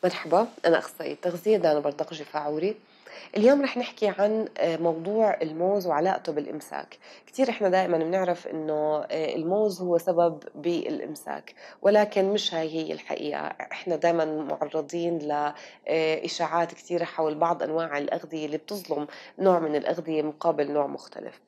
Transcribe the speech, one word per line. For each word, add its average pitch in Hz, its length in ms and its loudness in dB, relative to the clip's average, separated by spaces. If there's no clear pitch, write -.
مرحبا، 180 440 2
أنا 165 120 6
أخصائية 147 440 -6
تغذية 180 360 2
دانا 156 220 4
بردقجي 147 440 -4
فاعوري. 156 520 -2
اليوم 262 240 8
رح 262 160 -2
نحكي 233 300 -2
عن، 208 400 2
آه، 165 200 0
موضوع 170 640 2
الموز 180 460 0
وعلاقته 165 440 0
بالإمساك. - 680 -8
كتير 254 220 2
إحنا 214 200 2
دائمًا 180 280 4
بنعرف 175 500 0
إنه، 151 500 0
آه، 156 380 -2
الموز 185 460 0
هو 175 160 2
سبب 170 460 2
بالإمساك، - 1000 -4
ولكن 208 440 4
مش 196 280 0
هاي 160 160 -2
هي 160 240 -4
الحقيقة. 147 460 -6
إحنا - 240 -4
دائمًا 170 300 2
معرضين 156 920 -4
ل، 147 120 -4
آه، 151 920 -2
إشاعات 170 480 -2
كتيرة 170 300 -4
حول 156 320 -2
بعض 170 280 0
أنواع 156 340 -2
الأغذية 151 480 -4
اللي 151 120 -4
بتظلم 156 500 -6
نوع 185 200 6
من 151 160 -2
الأغذية 160 460 -2
مقابل 147 500 0
نوع 143 160 0
مختلف. - 600 -12